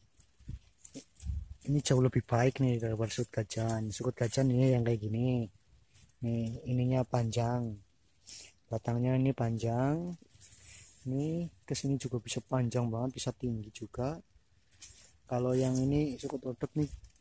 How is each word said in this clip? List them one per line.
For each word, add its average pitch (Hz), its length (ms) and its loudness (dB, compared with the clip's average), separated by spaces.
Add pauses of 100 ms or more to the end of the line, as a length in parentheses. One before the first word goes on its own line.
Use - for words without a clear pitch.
(1700)
Ini 143 160 2
jauh 127 160 6
lebih 127 240 2
baik 127 400 4
nih 120 160 2
daripada 110 320 -2
suket 117 320 -2
gajahan. 113 480 -2
Suket 123 320 -2
gajahan 135 240 2
ini 131 240 6
yang 120 80 4
kayak 113 240 0
gini. 117 400 0 (800)
Nih, 117 400 -2
ininya 123 400 2
panjang. 117 720 0 (880)
Batangnya 120 480 0
ini 131 240 4
panjang. 123 800 0 (880)
Nih, 156 400 -2 (240)
ke 139 80 -2
sini 139 240 0
juga 123 160 -2
bisa - 240 -4
panjang 120 480 0
banget, 120 320 -4
bisa - 160 -2
tinggi 110 320 -4
juga. 127 480 -6 (1120)
Kalau 127 240 2
yang 131 240 4
ini 139 400 2
suket 135 240 -6
odot 127 320 -4
nih, 151 160 0 (320)